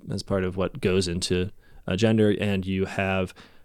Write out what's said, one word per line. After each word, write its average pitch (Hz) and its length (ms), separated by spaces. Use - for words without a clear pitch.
as 95 120
part 98 220
of 92 140
what 92 240
goes 92 260
into, 92 420
uh, 92 100
gender. 107 420
And 98 280
you 95 180
have, 95 480